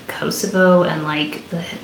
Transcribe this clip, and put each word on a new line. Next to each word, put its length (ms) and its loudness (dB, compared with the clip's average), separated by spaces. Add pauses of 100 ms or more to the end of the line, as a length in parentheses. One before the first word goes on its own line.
Kosovo 760 2
and, 200 -2
like, 460 -6
the, 160 -6 (180)